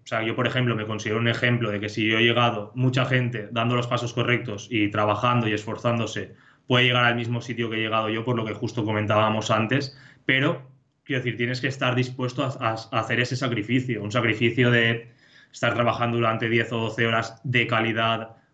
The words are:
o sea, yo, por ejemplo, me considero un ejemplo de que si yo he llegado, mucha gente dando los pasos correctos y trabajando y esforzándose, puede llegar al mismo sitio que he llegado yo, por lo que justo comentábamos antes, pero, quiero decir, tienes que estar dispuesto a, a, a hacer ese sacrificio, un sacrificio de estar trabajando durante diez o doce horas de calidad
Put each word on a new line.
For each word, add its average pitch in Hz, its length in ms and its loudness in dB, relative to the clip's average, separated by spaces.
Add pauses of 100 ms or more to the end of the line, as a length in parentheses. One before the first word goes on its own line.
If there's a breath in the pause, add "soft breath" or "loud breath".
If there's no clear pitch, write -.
o - 20 -20
sea, 113 180 -4
yo, 113 120 -2
por 127 100 0
ejemplo, 123 300 0
me 107 100 -4
considero 107 340 -2
un 120 80 2
ejemplo 117 420 2
de 101 100 -2
que 107 80 -4
si 110 200 0
yo 110 100 2
he 113 60 4
llegado, 117 500 2
mucha 127 320 2
gente 123 460 0
dando 120 240 0
los 120 120 0
pasos 117 260 -2
correctos 113 560 -2
y 107 200 0
trabajando 110 580 2
y 107 60 0
esforzándose, 107 800 -2 (320 loud breath)
puede 123 200 4
llegar 123 180 4
al 120 120 4
mismo 120 260 -2
sitio 117 280 -4
que 113 60 -4
he 110 40 0
llegado 110 300 0
yo, 113 140 -2
por 123 120 0
lo 110 100 -2
que 101 80 -4
justo 107 300 -4
comentábamos 107 680 2
antes, 110 480 0 (280 loud breath)
pero, 139 440 0 (340)
quiero 131 180 -2
decir, 117 140 -4
tienes 123 240 -2
que 139 80 -2
estar 127 260 -2
dispuesto 127 500 -2
a, 127 40 -2 (120)
a, 113 120 0
a 110 280 -4
hacer 117 200 0
ese 123 160 -2
sacrificio, 120 680 -2
un 104 100 -6
sacrificio 117 580 2
de 117 420 2 (400 loud breath)
estar 117 220 -2
trabajando 117 420 0
durante 113 320 0
diez 113 240 0
o 117 60 -2
doce 113 280 -2
horas 113 380 -2
de 120 220 0
calidad 113 680 0 (160 loud breath)